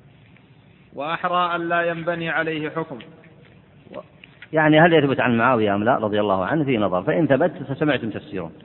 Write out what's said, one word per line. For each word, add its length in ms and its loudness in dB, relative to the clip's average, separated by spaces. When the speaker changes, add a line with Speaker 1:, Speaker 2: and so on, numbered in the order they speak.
Speaker 1:
وأحرى 640 -2
ألا 260 -2
ينبني 480 -4
عليه 400 -2
حكم. 260 -8
و- 40 -10
Speaker 2:
يعني 260 6
هل 140 8
يثبت 260 4
عن 180 2
معاوية 380 2
أم 80 -2
لا 140 2
رضي 220 -2
الله 260 0
عنه؟ 180 -2
في 140 -2
نظر، 260 0
فإن 240 0
ثبت 240 2
فسمعتم 460 -4
تفسيره، 420 -10